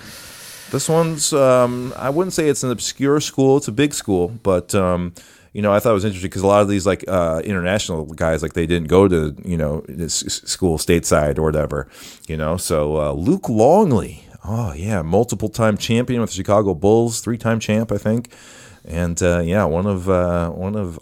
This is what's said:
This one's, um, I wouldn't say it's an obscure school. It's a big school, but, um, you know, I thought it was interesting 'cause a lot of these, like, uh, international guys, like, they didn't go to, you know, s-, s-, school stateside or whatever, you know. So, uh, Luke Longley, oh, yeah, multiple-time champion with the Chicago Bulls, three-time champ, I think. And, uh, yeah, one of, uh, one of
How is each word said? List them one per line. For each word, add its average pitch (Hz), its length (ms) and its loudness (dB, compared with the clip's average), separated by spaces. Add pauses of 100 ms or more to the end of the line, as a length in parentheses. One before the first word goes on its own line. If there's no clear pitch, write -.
(720)
This 135 180 -4
one's, 160 440 0
um, 127 640 2
I 131 140 -4
wouldn't 175 240 0
say 156 140 2
it's 135 140 0
an 127 80 -2
obscure 135 500 0
school. 135 360 2
It's 139 120 -2
a 113 40 -6
big 143 220 0
school, 92 380 0 (100)
but, 92 320 0
um, 90 380 0 (420)
you 104 80 -4
know, 104 100 2
I 104 80 4
thought 120 100 2
it 110 40 4
was 95 100 0
interesting 92 260 -4
'cause 95 120 -4
a 95 40 2
lot 101 140 6
of 104 80 4
these, 98 180 0
like, 92 220 0
uh, 85 340 0
international 90 640 -2
guys, 80 380 -2
like, 82 100 -6
they 85 140 -2
didn't 82 220 0
go 95 200 6
to, 78 260 0 (100)
you 87 120 -2
know, 76 260 -2 (160)
s-, 80 280 -6
s-, - 180 -8
school 85 320 0
stateside 78 640 2
or 78 40 -2
whatever, 73 460 -2 (400)
you 78 80 -6
know. 78 220 -2
So, 76 420 0
uh, 73 120 -2
Luke 104 360 -2
Longley, 135 760 2 (220)
oh, 107 300 -4
yeah, 95 240 -2
multiple-time 104 800 0
champion 120 420 0
with 107 100 -2
the - 60 -10
Chicago 98 380 2
Bulls, 113 460 2
three-time 113 400 -2
champ, 110 300 -2
I 104 60 -2
think. 113 320 -2 (580)
And, 85 360 -2
uh, 87 200 4
yeah, 92 220 2
one 85 220 0
of, 95 220 -2
uh, 87 420 2
one 92 260 -6
of 87 260 -6